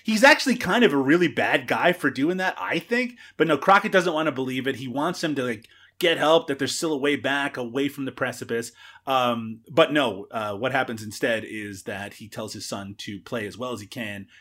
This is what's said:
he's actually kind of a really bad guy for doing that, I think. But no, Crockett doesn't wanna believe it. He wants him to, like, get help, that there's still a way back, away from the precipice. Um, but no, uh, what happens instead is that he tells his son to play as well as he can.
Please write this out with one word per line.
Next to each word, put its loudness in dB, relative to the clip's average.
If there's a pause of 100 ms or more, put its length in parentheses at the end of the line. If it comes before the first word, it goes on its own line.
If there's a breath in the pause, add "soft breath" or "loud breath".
he's 2
actually 6
kind 2
of 6
a 2
really 4
bad 0
guy 2
for -2
doing -2
that, -2
I -4
think. -4 (200 loud breath)
But 2
no, 4
Crockett 4
doesn't 4
wanna 0
believe -4
it. -2
He -10
wants -4
him -2
to, -2
like, -6 (320 soft breath)
get 2
help, 6
that -4
there's -2
still -2
a 0
way 2
back, -2
away -2
from -8
the -6
precipice. -6 (340 loud breath)
Um, 0 (100)
but 6
no, 0
uh, -4
what -2
happens -2
instead -2
is -12
that -10
he -18
tells -10
his -12
son -10
to -12
play -8
as -12
well -8
as -8
he -16
can. -10 (140 soft breath)